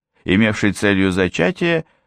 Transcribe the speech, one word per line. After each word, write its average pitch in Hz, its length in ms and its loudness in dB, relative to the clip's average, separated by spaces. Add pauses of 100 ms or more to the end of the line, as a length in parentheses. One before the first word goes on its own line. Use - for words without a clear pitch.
(240)
имевший 107 480 0
целью 95 400 0
зачатие, 165 720 -2 (220)